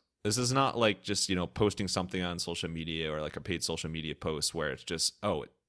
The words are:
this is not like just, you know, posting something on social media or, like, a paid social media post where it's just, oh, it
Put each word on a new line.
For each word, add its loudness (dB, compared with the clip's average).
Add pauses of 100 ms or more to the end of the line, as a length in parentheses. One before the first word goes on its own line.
(240)
this 2
is 2
not 4
like 4
just, 0
you 2
know, 2
posting 2
something -2
on -2
social -4
media -2
or, -2
like, -4
a -4
paid -2
social -2
media -4
post -2
where 0
it's -6
just, 0 (100)
oh, 0
it -12 (180)